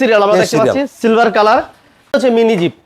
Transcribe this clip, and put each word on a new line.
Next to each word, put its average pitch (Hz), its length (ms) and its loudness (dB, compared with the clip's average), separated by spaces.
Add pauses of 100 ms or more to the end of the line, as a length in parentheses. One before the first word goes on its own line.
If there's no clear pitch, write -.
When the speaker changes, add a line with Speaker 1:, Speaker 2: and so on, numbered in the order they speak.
Speaker 1:
সিরিয়াল, 220 240 2
আমরা 208 100 0
Speaker 2:
তেইশ - 80 2
Speaker 1:
দেখতে - 140 -4
Speaker 2:
সিরিয়াল। 220 180 0
Speaker 1:
পাচ্ছি 277 260 -8
সিলভার 226 360 2
কালার, 214 220 2 (540)
হচ্ছে 254 240 0
মিনি 226 240 0
জিপ। 170 120 -2 (120)